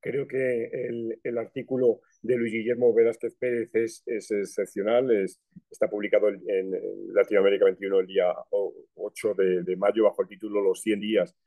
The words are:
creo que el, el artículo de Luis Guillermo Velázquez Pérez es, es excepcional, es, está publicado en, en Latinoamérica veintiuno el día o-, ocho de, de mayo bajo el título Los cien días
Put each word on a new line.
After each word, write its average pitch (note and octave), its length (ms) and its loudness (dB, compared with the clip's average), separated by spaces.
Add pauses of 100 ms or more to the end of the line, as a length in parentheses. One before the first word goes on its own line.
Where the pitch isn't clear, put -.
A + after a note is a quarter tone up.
creo C3+ 240 -6
que B2+ 380 -2
el, A#2 580 -8
el A#2+ 140 -4
artículo B2 640 0 (240)
de A#2+ 120 0
Luis A#2 160 -2
Guillermo A#2 400 2
Velázquez A2+ 440 2
Pérez A#2+ 400 -4
es, A2+ 320 -2
es A2 240 -6
excepcional, G#2 800 0
es, G2 280 0 (300)
está - 180 -2
publicado G#2 420 2
en, G2 180 -8
en F#2+ 680 -4
Latinoamérica G2 520 4
veintiuno G2 340 2
el F#2 80 0
día F2+ 260 0 (160)
o-, G2+ 240 -2 (220)
ocho G2+ 400 -6
de, F#2 260 0
de F2+ 140 -4
mayo G2+ 300 2
bajo G2+ 180 2
el F#2 40 -4
título G#2 320 -6
Los F#2+ 220 0
cien G#2 180 -2
días G2+ 360 0 (120)